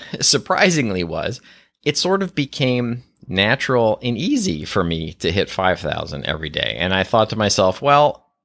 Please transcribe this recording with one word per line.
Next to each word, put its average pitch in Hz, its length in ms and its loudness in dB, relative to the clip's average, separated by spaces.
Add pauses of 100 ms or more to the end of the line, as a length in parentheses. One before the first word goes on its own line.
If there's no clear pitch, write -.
<laughs> - 120 -10
surprisingly, 135 840 2
was 80 380 -4 (420)
it 147 140 -2
sort 196 260 0
of 180 120 -8
became 123 680 -2 (260)
natural 110 720 2
and 120 160 -2
easy 185 460 -2
for 92 220 0
me 80 260 -2
to - 200 -4
hit 95 180 0
five 92 320 2
thousand 73 440 -6
every 78 240 -4
day. 60 300 -4
And 92 140 0
I 95 100 2
thought 110 280 2
to 107 40 -6
myself, 101 460 2
"Well, 143 440 2 (200)